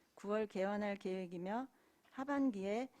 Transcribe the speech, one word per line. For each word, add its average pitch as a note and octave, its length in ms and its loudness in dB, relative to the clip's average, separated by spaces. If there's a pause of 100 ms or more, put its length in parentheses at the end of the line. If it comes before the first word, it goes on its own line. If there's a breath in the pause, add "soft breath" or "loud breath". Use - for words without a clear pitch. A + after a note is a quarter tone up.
(140 loud breath)
구월 G#3 320 0
개원할 G3+ 500 0
계획이며 F#3 720 -2 (440 soft breath)
하반기에 C4 760 2 (120 loud breath)